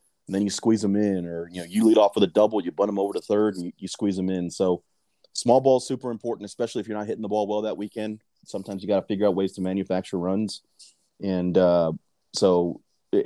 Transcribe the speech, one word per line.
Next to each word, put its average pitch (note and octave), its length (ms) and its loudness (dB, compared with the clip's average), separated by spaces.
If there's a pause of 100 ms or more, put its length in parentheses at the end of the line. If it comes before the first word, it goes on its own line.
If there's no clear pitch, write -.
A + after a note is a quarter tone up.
(260)
and - 80 -8
then G2 80 0
you G2+ 80 0
squeeze A2 340 0
'em G2+ 120 2
in, G2 300 0
or, E2+ 260 -8
you F2+ 80 -10
know, E2 80 -10
you G#2 160 2
lead A2 140 6
off G#2 160 6
with G#2 100 4
a F2+ 40 4
double, G#2+ 340 2
you E2+ 100 -6
bunt G2+ 160 0
'em G2+ 100 -4
over G2 140 -2
to F#2 80 -6
third, G#2 360 0
and F2 100 -8
you, F2+ 100 -10
you F#2+ 120 -12
squeeze G2+ 300 -2
'em F#2+ 120 -2
in. F2 200 -4
So F#2 320 0 (520)
small A#2+ 260 4
ball C3 160 6
is B2+ 100 -4
super B2+ 240 -6
important, A2 360 -8
especially A#2 340 -6
if G#2 80 -10
you're G#2+ 80 -6
not G#2 100 -6
hitting G#2+ 160 -8
the G#2 60 -8
ball G#2 180 -2
well G#2 160 -2
that G#2 140 -4
weekend. G#2+ 460 -10 (240)
Sometimes G2 360 -10
you F#2 60 -8
gotta G2 180 0
figure G#2 200 0
out F#2+ 80 4
ways F#2+ 180 -2
to - 80 -12
manufacture F#2 580 -4
runs. G2 440 -4 (600)
And, F2+ 340 -2
uh, F2 360 4 (420)
so F2+ 460 2 (320)
i-, G#2 140 4